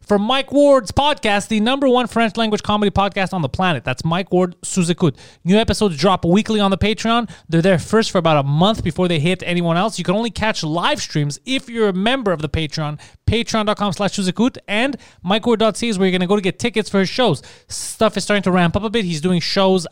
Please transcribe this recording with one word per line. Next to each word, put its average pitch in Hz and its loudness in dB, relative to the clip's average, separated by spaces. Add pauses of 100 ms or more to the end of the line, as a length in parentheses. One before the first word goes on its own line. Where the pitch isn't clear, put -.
for 208 2
Mike 254 -2
Ward's 277 4
podcast, 220 0
the 214 0
number 269 0
one 247 4
French 226 0
language 214 0
comedy 208 0
podcast 196 -2
on 175 -2
the 135 -2
planet. 170 -2
That's 131 -4
Mike 175 -2
Ward 180 0
Sous 175 -2
Écoute. 175 0 (280)
New 190 4
episodes 208 0
drop 180 2
weekly 214 2
on 196 2
the 190 0
Patreon. 226 0 (180)
They're 165 0
there 180 4
first 220 0
for 202 0
about 165 4
a - -
month 175 2
before 180 -2
they 170 0
hit 180 0
anyone 170 0
else. 208 -2
You 175 -6
can 180 0
only 226 -2
catch 208 -4
live 185 -2
streams 147 -4
if 262 -4
you're 226 0
a - -2
member 208 0
of 151 -4
the 151 -6
Patreon, 151 -6 (280)
patreon 220 0
dot 208 0
com 202 -2
slash 196 -2
sous 185 -2
écoute, 240 0 (100)
and 233 -2 (260)
mike 202 0
ward 226 2
dot 220 2
C 233 -4
A - 0
is 190 -2
where 190 2
you're 180 0
gonna 180 0
go 202 2
to 208 0
get 180 -2
tickets 226 -2
for 196 0
his 180 0
shows. 220 0 (260)
Stuff - -2
is 190 -4
starting 202 0
to 190 2
ramp 175 2
up 196 -2
a 220 -4
bit. 214 -2
He's 165 -4
doing 175 0
shows 190 2